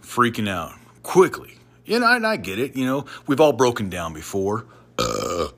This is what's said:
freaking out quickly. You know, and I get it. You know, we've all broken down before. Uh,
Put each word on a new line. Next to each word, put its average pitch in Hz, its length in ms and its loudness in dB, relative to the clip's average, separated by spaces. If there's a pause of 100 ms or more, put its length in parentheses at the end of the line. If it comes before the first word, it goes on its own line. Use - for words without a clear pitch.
freaking 117 460 2
out 85 260 -6 (280)
quickly. - 560 2 (280)
You 226 120 0
know, 240 120 2
and 240 160 2
I 220 120 0
get 95 200 -8
it. - 180 -4
You 131 100 -2
know, 139 180 -2 (220)
we've 143 160 4
all 147 100 8
broken 117 380 0
down 87 240 -8
before. 98 500 -4 (340)
Uh, 58 600 -4